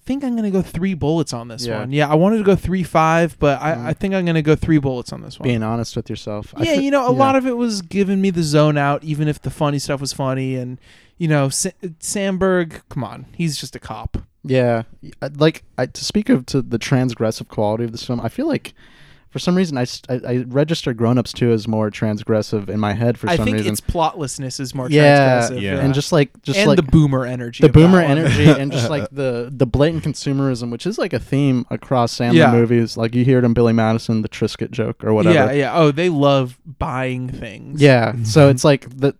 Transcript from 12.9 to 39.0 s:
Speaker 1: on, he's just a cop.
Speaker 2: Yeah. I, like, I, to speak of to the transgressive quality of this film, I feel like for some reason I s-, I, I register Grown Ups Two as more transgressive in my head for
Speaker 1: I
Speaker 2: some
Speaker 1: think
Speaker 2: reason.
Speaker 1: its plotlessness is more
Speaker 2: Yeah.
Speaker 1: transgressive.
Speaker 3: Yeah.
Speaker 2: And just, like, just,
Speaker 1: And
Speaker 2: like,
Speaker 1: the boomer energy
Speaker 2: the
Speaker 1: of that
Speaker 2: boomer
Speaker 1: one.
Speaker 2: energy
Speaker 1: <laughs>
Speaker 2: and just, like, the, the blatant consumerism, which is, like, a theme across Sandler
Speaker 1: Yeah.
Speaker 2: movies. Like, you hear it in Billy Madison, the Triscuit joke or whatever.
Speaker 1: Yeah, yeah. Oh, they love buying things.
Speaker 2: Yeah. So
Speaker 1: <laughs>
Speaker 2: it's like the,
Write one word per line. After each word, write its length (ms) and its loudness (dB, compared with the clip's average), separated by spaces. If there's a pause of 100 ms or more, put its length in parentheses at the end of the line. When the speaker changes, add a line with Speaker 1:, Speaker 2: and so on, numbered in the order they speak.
Speaker 1:
on, 240 -12 (100)
he's 200 -4
just 180 -12
a 60 -14
cop. 380 -12 (260)
Speaker 2:
Yeah. 380 0 (380)
I, 160 -8
like, 280 2 (120)
I, 100 -2
to 180 -14
speak 240 -4
of 180 0
to 160 -2
the 160 -4
transgressive 720 -2
quality 360 -2
of 80 -8
this 120 -12
film, 160 -6
I 80 -6
feel 180 -6
like 280 -6 (560)
for 100 -10
some 160 0
reason 200 0
I 60 0
s-, 260 -8
I, 160 -4
I 120 -2 (100)
register 480 -2
Grown 240 2
Ups 140 -4
Two 180 0
as 160 0
more 240 -2
transgressive 800 -4
in 100 -6
my 140 -2
head 260 0
for 100 -6
Speaker 1:
I 80 0
Speaker 2:
some 100 0
Speaker 1:
think 100 0
Speaker 2:
reason. 160 -2
Speaker 1:
its 80 -6
plotlessness 800 -4
is 160 -8
more 140 -6
Speaker 2:
Yeah. 580 6
Speaker 1:
transgressive. 140 -6
Speaker 3:
Yeah. 180 -2
Speaker 2:
And 140 2
just, 180 -2
like, 300 0
just, 160 -4
Speaker 1:
And 100 4
Speaker 2:
like, 80 6
Speaker 1:
the 80 2
boomer 400 2
energy 380 -6
Speaker 2:
the 60 8
Speaker 1:
of 40 4
that 80 8
Speaker 2:
boomer 220 8
Speaker 1:
one. 160 2
Speaker 2:
energy 260 2
Speaker 1:
<laughs> 160 8
Speaker 2:
and 100 -2
just, 200 -2
like, 200 -4
the, 400 -4
the 160 -2
blatant 380 0
consumerism, 640 -4
which 160 -10
is, 120 -6
like, 160 -4
a 40 0
theme 520 0
across 460 -2
Sandler 180 0
Speaker 1:
Yeah. 180 6
Speaker 2:
movies. 440 2
Like, 180 -4
you 100 2
hear 140 4
it 60 2
in 100 2
Billy 180 4
Madison, 500 0
the 60 -6
Triscuit 420 -6
joke 320 -6
or 120 0
whatever. 200 4
Speaker 1:
Yeah, 180 2
yeah. 220 -2
Oh, 160 4
they 200 0
love 480 0 (200)
buying 500 -6
things. 540 -10
Speaker 2:
Yeah. 320 6 (100)
So 240 6
Speaker 1:
<laughs> 20 8
Speaker 2:
it's 120 0
like 340 2
the, 240 -2